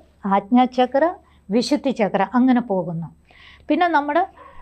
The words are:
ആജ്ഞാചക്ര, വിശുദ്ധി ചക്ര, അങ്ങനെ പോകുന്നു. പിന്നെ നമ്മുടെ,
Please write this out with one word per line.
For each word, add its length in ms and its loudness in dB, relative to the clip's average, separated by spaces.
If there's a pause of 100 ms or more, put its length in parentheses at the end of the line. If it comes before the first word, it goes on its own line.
(260)
ആജ്ഞാചക്ര, 880 0 (360)
വിശുദ്ധി 420 0
ചക്ര, 420 0
അങ്ങനെ 280 4
പോകുന്നു. 540 -6 (520)
പിന്നെ 200 2
നമ്മുടെ, 400 0 (340)